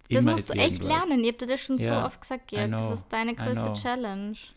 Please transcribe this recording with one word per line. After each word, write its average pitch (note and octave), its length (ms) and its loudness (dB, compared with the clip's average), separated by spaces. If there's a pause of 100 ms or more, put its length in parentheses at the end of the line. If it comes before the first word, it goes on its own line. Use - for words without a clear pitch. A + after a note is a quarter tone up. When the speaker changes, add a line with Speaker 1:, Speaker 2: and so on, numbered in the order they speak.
(100)
Speaker 1:
Das C4 120 6
Speaker 2:
Immer D#4+ 100 6
Speaker 1:
musst - 180 0
Speaker 2:
ist - 40 -2
Speaker 1:
du - 40 0
echt - 240 2
Speaker 2:
irgendwas. E4 260 2
Speaker 1:
lernen. B3+ 160 4
Ich A#3 80 2
hab A#3 60 -16
dir B3 80 -6
das C4 160 -2
schon C4+ 160 -2
so A3+ 60 0
Speaker 2:
Ja, A#3 200 2
Speaker 1:
oft - 160 -8
gesagt, - 320 -10
Speaker 2:
I - 40 -4
Speaker 1:
Georg. G#3 160 0
Das A2 100 0
Speaker 2:
know, A3 100 0
Speaker 1:
ist - 160 -6
deine A3+ 240 -2
Speaker 2:
I A#3 40 -10
Speaker 1:
größte B3 260 -2
Speaker 2:
know. G#3+ 120 0
Speaker 1:
Challenge. G#3 640 -4 (200)